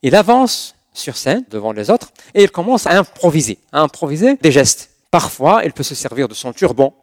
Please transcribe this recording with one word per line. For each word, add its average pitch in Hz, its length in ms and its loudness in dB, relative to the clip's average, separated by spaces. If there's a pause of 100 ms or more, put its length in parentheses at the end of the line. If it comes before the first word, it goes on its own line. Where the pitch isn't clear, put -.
Il 139 120 2
avance 233 600 2 (180)
sur - 240 -12
scène 220 340 -2
devant 110 220 -6
les 104 180 -8
autres 240 200 0 (240)
et 202 80 4
il 196 80 4
commence 214 360 -4
à 170 120 0
improviser, 151 600 -2 (140)
à 147 80 0
improviser 160 600 0
des 151 100 4
gestes. - 380 0 (200)
Parfois, 180 540 0
il 156 80 -4
peut 147 100 -10
se 135 120 -8
servir 123 340 -6
de 107 60 -12
son 123 180 -12
turban. 135 500 0